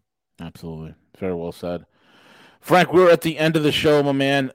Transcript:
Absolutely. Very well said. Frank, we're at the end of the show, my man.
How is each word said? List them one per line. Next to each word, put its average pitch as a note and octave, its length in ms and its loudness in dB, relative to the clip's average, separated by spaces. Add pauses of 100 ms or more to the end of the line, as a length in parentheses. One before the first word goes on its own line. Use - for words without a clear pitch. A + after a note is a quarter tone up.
(380)
Absolutely. D#2+ 560 -16 (240)
Very F#2 160 -6
well E2+ 160 -8
said. F2 360 -10 (720)
Frank, F3 320 2
we're F3 180 6
at E3 120 4
the D#3+ 160 -4
end D#3+ 180 0
of D#3 60 0
the D3 100 2
show, D3+ 300 2
my C#3 100 0
man. C#3 420 -2